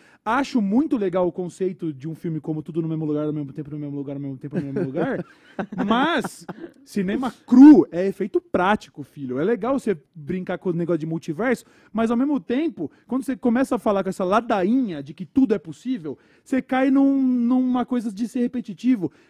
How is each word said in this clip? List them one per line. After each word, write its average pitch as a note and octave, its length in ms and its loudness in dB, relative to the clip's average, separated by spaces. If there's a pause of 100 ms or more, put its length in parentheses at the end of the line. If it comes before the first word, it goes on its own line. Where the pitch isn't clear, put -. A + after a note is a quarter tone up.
(240)
Acho B3+ 380 0
muito A#3+ 340 0
legal F#3 300 0
o E3+ 60 -2
conceito F3+ 600 -6
de C3+ 160 -12
um D#3+ 60 -8
filme D#3+ 260 -6
como D#3 220 -6
Tudo D#3+ 200 -6
no D#3+ 60 -4
Mesmo D#3+ 180 -4
Lugar, D3+ 200 -2
ao D3+ 60 -4
mesmo D3 200 -8
tempo, C#3+ 180 -12
no D3+ 80 -12
mesmo C#3+ 180 -10
lugar, C#3 200 -8
ao C#3 60 -10
mesmo C#3 160 -8
tempo, C#3+ 220 -10
no - 20 -2 (100)
mesmo C#3 120 -4
lugar, F3 400 -4 (240)
<laughs> G3 380 -8
mas A#3+ 600 -2 (380)
cinema G#3 480 -4 (140)
cru C4 440 12
é F3+ 160 -2
efeito G3 340 -2
prático, F#3+ 600 -2
filho. C3 360 -8
É D3+ 60 0
legal A#3 340 -2
você G3+ 180 -2 (180)
brincar F3+ 440 -8
com F#3 120 -4
o - 20 0
negócio E3+ 280 -2
de D#3+ 60 -8
multiverso, E3 580 -4 (280)
mas A3 180 0
ao A#3+ 60 0
mesmo C4+ 240 0
tempo, A#3+ 500 -4 (160)
quando C4 180 -4
você B3+ 120 -6
começa B3+ 400 0
a - 20 0
falar G3 240 0
com F#3 60 -6
essa F#3+ 160 -4
ladainha G#3 800 0
de C#3 120 -16
que F3+ 120 -14
tudo B3 280 2
é G3 40 0
possível, D#3 580 -10 (260)
você B3+ 200 -2
cai C4 280 0
num, C#4 320 4
numa B3+ 640 2
coisa A#3+ 280 -4
de F#3+ 160 -6
ser B3+ 120 -4
repetitivo. A#3+ 720 -2 (180)